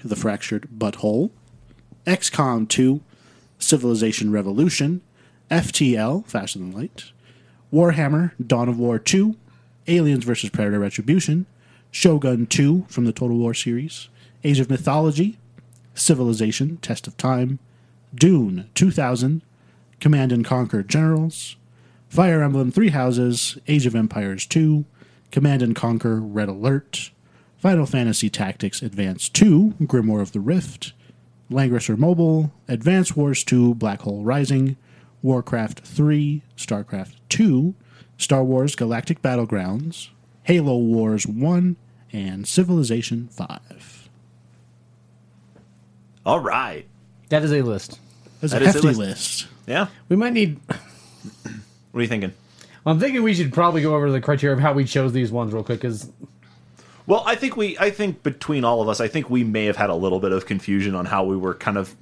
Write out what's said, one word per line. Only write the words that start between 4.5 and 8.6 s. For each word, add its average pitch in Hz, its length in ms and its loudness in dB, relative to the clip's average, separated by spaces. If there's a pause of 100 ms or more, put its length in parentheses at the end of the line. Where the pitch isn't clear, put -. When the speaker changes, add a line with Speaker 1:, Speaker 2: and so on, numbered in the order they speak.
Speaker 1:
F 170 220 0
T 127 240 2
L, 131 300 -2
Faster 98 320 -6
Than 92 140 -10
Light, - 400 -12 (600)
Warhammer, 160 600 2 (120)
Dawn 120 260 0